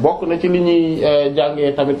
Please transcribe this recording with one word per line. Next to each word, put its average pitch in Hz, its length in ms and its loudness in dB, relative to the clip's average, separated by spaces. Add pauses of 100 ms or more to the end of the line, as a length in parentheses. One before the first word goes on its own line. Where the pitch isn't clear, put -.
Bokk 165 260 -2
na 170 100 -2
ci 180 120 -2
li 180 100 2
ñuy, 165 440 0
euh, 147 320 2
jàngee 147 380 0
tamit 139 260 0